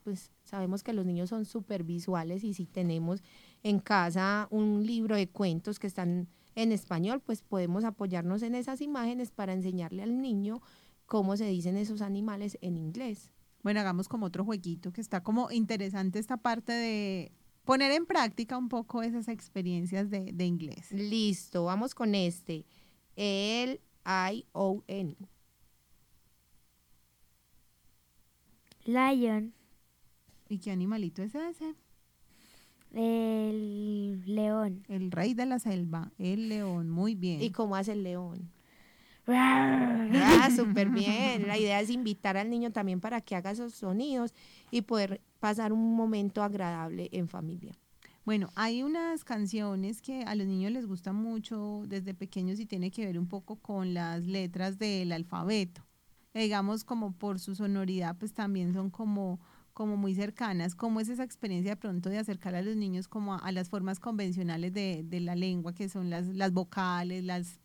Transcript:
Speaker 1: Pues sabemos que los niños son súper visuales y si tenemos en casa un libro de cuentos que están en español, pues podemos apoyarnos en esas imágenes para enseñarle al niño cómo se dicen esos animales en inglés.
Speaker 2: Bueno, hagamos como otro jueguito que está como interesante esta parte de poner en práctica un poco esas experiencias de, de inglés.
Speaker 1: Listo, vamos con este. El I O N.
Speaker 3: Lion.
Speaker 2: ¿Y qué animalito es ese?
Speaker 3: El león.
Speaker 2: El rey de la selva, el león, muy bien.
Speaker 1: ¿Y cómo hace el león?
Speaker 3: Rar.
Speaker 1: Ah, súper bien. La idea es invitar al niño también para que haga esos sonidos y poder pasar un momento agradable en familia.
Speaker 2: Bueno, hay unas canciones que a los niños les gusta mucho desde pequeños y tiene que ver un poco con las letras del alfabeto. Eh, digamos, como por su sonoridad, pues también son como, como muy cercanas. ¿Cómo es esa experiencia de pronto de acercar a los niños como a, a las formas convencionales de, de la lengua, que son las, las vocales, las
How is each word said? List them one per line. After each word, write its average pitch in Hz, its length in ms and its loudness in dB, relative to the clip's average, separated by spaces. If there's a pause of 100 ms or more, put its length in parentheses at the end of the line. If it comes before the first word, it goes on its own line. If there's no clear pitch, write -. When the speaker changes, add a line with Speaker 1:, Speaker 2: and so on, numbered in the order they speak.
Speaker 1:
Pues 196 260 -8 (140)
sabemos 190 380 -4
que 240 100 -4
los 190 140 0
niños 180 240 0
son 220 160 -2
súper 202 380 -4
visuales 170 600 -2
y 214 80 -2
si 180 140 -6
tenemos 170 560 0 (400)
en 208 160 4
casa 190 720 2
un 214 340 2
libro 220 320 2
de 196 100 4
cuentos 185 520 0
que - 80 -4
están 180 420 -2 (260)
en 226 180 2
español, 196 520 0
pues 220 160 -4
podemos 185 440 0
apoyarnos 190 580 0
en 233 120 -2
esas 254 280 -4
imágenes 247 480 -2
para 190 240 -4
enseñarle 185 480 -2
al 240 180 0
niño 220 400 -2 (460)
cómo 202 320 2
se 220 80 0
dicen 180 320 0
esos 208 240 -2
animales 202 580 -4
en 180 160 -2
inglés. 202 560 -6 (300)
Speaker 2:
Bueno, 208 180 2
hagamos 190 260 0
como 220 200 -2
otro 180 180 -2
jueguito 185 480 -4
que - 80 -8
está 202 220 -4
como 226 280 2
interesante 196 680 0
esta 220 180 -2
parte 233 360 0
de 214 600 -2 (320)
poner 269 260 6
en 320 140 4
práctica 254 540 2
un 254 100 0
poco 233 340 -2
esas 233 260 -2
experiencias 185 800 -2
de, 190 240 -2
de 175 100 0
inglés. 175 480 -2
Speaker 1:
Listo, 202 720 0
vamos 202 300 0
con 220 200 2
este. 175 520 -2 (500)
El 208 640 0 (240)
I 190 480 0
O 196 340 0
N. 185 300 -6 (3750)
Speaker 3:
Lion. 233 680 4 (960)
Speaker 2:
¿Y 208 100 -4
qué 202 120 -8
animalito 190 540 -2
es 214 100 -6
ese? 320 400 -6 (1200)
Speaker 3:
El 214 1300 0 (100)
león. 214 540 0
Speaker 2:
El 185 240 -2
rey 180 240 0
de 240 100 0
la 254 140 0
selva, 175 600 -2
el 202 300 0
león, 190 400 -2
muy 190 280 2
bien. 175 260 0
Speaker 1:
¿Y 226 80 2
cómo 202 240 0
hace 196 200 0
el 202 100 -2
león? 180 480 -6 (720)
Speaker 3:
Rar. 254 880 6
Speaker 1:
Ah, 277 400 10
súper 202 360 4
bien. 226 580 2
La 208 100 2
idea 208 220 4
es 214 100 0
invitar 214 460 0
al 208 120 0
niño 233 220 0
también 190 300 0
para 226 200 -4
que - 140 -6
haga 185 160 -2
esos 233 240 -6
sonidos 233 580 -2 (380)
y 240 120 2
poder 196 380 0 (200)
pasar 214 320 0
un 226 240 4
momento 208 480 2
agradable 175 640 -4
en 180 160 -2
familia. 170 480 -10 (500)
Speaker 2:
Bueno, 208 300 0
hay 233 300 0
unas 330 400 -2
canciones 208 760 -2
que 262 220 -8
a 214 140 -4
los 202 100 0
niños 190 240 0
les 240 160 -4
gusta 190 260 -6
mucho 214 760 -4
desde 196 260 -6
pequeños 185 460 -4
y 220 60 -6
tiene 185 260 -4
que 220 120 -6
ver 180 140 -4
un 175 80 0
poco 196 300 -10
con 185 380 -4
las 170 300 -2
letras 185 540 -2
del 196 320 0
alfabeto. 175 720 -2 (480)
Eh, 220 100 -2
digamos, 208 420 0
como 220 280 -4
por 190 280 -4
su 190 160 -6
sonoridad, 190 600 0
pues 214 160 -8
también 190 400 0
son 190 160 -2
como, 196 500 -2 (320)
como 214 240 -2
muy 196 180 2
cercanas. 196 600 -2
¿Cómo 220 260 0
es 220 80 -2
esa 247 160 -4
experiencia 196 480 -2
de 208 40 -4
pronto 185 340 -4
de 208 80 -2
acercar 196 360 -4
a 175 60 0
los 214 160 -2
niños 190 320 -2
como 202 240 -4
a, 185 60 -4
a 190 140 -6
las 180 180 -2
formas 190 300 -4
convencionales 180 720 -2
de, 190 280 -2
de 170 180 -4
la 175 140 -2
lengua, 175 400 -2
que 196 140 -4
son 180 220 -4
las, 175 160 -2
las 190 260 0
vocales, 180 720 0
las 180 400 -4